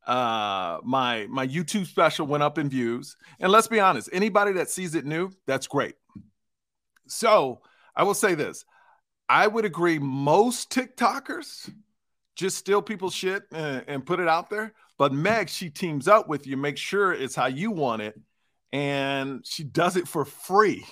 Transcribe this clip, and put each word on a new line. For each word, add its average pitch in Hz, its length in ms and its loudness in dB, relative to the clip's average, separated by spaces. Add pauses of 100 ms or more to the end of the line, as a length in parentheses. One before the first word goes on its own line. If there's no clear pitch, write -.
Uh, 104 760 -2
my, 123 460 0
my 131 180 -4
YouTube 170 400 -4
special 160 400 2
went 147 160 0
up 147 160 0
in 143 120 -2
views. 123 460 -4 (240)
And 185 120 4
let's 220 160 6
be 226 120 2
honest, 180 320 2
anybody 202 400 2
that 170 180 -2
sees 180 240 -6
it 143 100 -4
new, 165 260 -4 (160)
that's 135 200 -2
great. 127 300 -2 (1080)
So 175 540 4 (340)
I 151 100 2
will 196 100 2
say 190 200 2
this. 117 300 -6 (640)
I 156 180 6
would 220 180 0
agree 165 340 0
most 147 720 2
TikTokers - 1000 -4 (680)
just 180 220 -4
steal 196 240 2
people's 190 320 -6
shit 190 380 -4
and, 151 340 -6
and 135 200 -8
put 175 140 -2
it 175 60 -2
out 165 240 0
there. 214 220 -6 (260)
But 139 140 4
Meg, 185 360 0
she 170 220 -10
teams 151 380 -4
up 208 200 6
with 139 180 -4
you, 135 100 -6
make 143 220 -4
sure 190 340 0
it's 131 220 -4
how 127 120 2
you 151 240 -2
want 127 320 -2
it. 107 160 -10 (540)
And 139 720 -4
she - 180 -10
does 175 320 0
it 170 120 0
for 143 160 -4
free 190 680 2